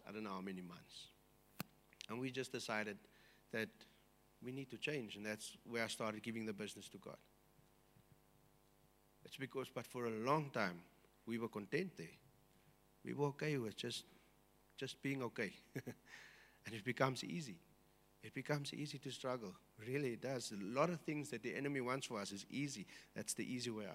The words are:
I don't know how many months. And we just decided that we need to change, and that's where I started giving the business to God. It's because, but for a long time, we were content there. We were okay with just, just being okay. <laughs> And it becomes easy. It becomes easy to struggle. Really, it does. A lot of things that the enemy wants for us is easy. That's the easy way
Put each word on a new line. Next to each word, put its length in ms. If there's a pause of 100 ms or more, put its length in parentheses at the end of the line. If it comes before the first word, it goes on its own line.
I 20
don't 120
know 80
how 100
many 200
months. 480 (1000)
And 100
we 120
just 200
decided 460 (540)
that 180 (760)
we 80
need 200
to 60
change, 380
and 100
that's 380
where 200
I 40
started 360
giving 240
the 60
business 360
to 80
God. 200 (2000)
It's 120
because, 320
but 160
for 220
a 20
long 400
time, 320 (440)
we 120
were 100
content 500
there. 200 (880)
We 80
were 140
okay 300
with 200
just, 280 (720)
just 240
being 220
okay. 300 (220)
<laughs> 80 (840)
And 100
it 80
becomes 400
easy. 320 (640)
It 140
becomes 380
easy 260
to 100
struggle. 440 (340)
Really, 220
it 120
does. 300
A 120
lot 280
of 100
things 300
that 100
the 140
enemy 260
wants 240
for 140
us 120
is 200
easy. 340 (300)
That's 180
the 180
easy 200
way 240